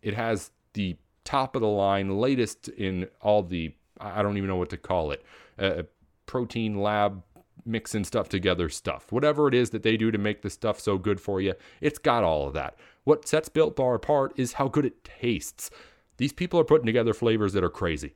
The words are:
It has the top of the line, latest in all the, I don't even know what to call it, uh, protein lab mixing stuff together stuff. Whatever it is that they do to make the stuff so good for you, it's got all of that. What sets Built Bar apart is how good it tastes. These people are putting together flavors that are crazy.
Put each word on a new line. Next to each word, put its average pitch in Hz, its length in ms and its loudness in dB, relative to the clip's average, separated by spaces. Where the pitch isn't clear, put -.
It 107 100 -4
has 113 380 -4
the 107 240 -4
top 135 320 -2
of 123 80 0
the 110 40 2
line, 98 520 2
latest 123 480 -2
in 92 400 -4
all 104 220 4
the, 85 320 -6
I 104 220 -6
don't 101 160 0
even 98 100 -2
know 95 100 -2
what 90 120 -2
to - 80 -10
call 82 320 -2
it, 71 140 -6
uh, 87 260 0
protein 113 560 -4
lab 104 400 0
mixing 113 380 -4
stuff 104 260 -2
together 90 400 0
stuff. - 420 -8
Whatever 147 360 4
it 127 80 4
is 123 160 4
that 107 100 -6
they 113 160 2
do 110 140 2
to 110 80 0
make 104 240 -2
the 98 80 -6
stuff - 280 -4
so 98 200 0
good 95 200 0
for 95 220 -2
you, 95 140 0
it's - 160 0
got 120 260 2
all 76 240 2
of 69 60 -8
that. 71 240 -6
What 151 240 2
sets 156 220 0
Built 151 260 2
Bar 127 200 2
apart 139 400 0
is 123 180 -2
how 135 140 -2
good 143 180 0
it - 180 -6
tastes. - 680 -6
These 135 160 -2
people 175 260 0
are 156 40 6
putting 147 220 4
together 113 280 2
flavors 107 400 2
that 98 100 2
are 87 60 2
crazy. 80 460 -4